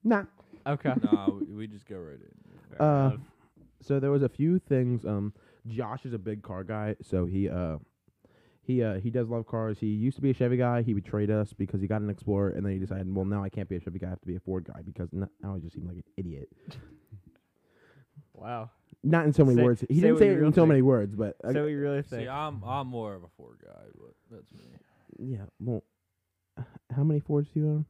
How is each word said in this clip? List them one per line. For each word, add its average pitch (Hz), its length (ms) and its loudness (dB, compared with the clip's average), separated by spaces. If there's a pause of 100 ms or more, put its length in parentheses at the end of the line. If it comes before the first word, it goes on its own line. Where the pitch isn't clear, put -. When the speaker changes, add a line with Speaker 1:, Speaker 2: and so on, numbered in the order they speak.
Speaker 1:
Nah. 208 200 2 (420)
Speaker 2:
Okay. 139 280 0 (100)
Speaker 3:
Nah, - 260 2
we, 101 240 -4
we 107 140 -8
just 104 200 -16
go 98 120 -10
right 78 200 -12
in. - 400 -20 (160)
Speaker 2:
Fair - 60 -2
Speaker 1:
Uh, 143 280 6
Speaker 2:
enough. 131 100 -2 (640)
Speaker 1:
so 139 180 0
there 139 100 2
was 143 140 4
a 123 60 4
few 170 280 2
things. 123 480 2
Um, 104 260 -2 (360)
Josh 113 400 -6
is 120 60 -6
a 110 60 -6
big 104 220 -8
car 95 220 -10
guy, 107 400 -4
so 90 240 0
he, 95 220 0
uh, 82 280 -2 (880)
he, 127 160 0
uh, 104 180 0
he 107 100 -4
does 117 180 -2
love 117 180 -4
cars. 110 340 -4
He 110 80 -2
used 107 280 0
to - 60 -10
be 135 80 2
a 131 40 4
Chevy 123 220 2
guy. 120 280 2
He 113 100 0
betrayed 104 360 -2
us 107 220 0
because 98 300 -4
he 98 60 -4
got 107 140 0
an 104 80 -2
Explorer, 101 420 0
and 98 140 -4
then 98 60 -2
he 95 80 -2
decided, 95 340 -4
"Well, 95 120 0
now 101 180 -2
I 98 60 -4
can't 101 180 -8
be 95 80 -6
a 87 60 -6
Chevy 90 180 -8
guy. 90 80 -6
I 92 40 -6
have 90 100 -10
to - 60 -18
be 90 100 -6
a - 20 -6
Ford 92 240 -6
guy," - 220 -16
because 87 280 -8
n-, 95 140 -4 (140)
now 98 140 -6
I 90 40 -6
just 82 160 -12
seem 90 100 -10
like 87 120 -10
an 85 60 -14 (120)
idiot. 82 320 -10 (1900)
Speaker 2:
Wow. 113 380 -12 (320)
Speaker 1:
Not 160 220 4
in 151 80 2
so 156 100 6
many 127 140 6
Speaker 2:
Say, 120 60 6
Speaker 1:
words. 120 180 4
He - 140 -2
Speaker 2:
say 170 60 6
Speaker 1:
didn't 226 120 6
Speaker 2:
what 240 60 2
Speaker 1:
say 214 80 10
Speaker 2:
you 196 40 6
Speaker 1:
it 185 40 4
in 160 60 2
Speaker 2:
really 156 120 4
Speaker 1:
so 170 120 8
many 151 140 6
Speaker 2:
think. 131 80 6
Speaker 1:
words, 107 280 2
but, 104 280 -4
uh, 123 80 -4
Speaker 2:
Say 147 100 0
what 151 60 0
you 147 120 -4
really 143 240 -2
Speaker 3:
See, - 60 -12
Speaker 2:
think. 120 200 -8
Speaker 3:
I'm, 139 340 -8
I'm 127 240 -6
more 113 260 -8
of 90 100 -16
a 85 40 -20 (100)
Ford 58 260 -20
guy, 50 200 -20 (160)
but - 140 -20 (180)
that's - 220 -20
me. - 100 -20 (560)
Speaker 1:
Yeah, 117 260 -10 (140)
well, 113 240 -6 (720)
h-, 123 80 -10 (300)
how 139 80 0
many 151 160 2
Fords 147 340 -2
do 156 60 -2
you 151 80 0
own? 151 220 0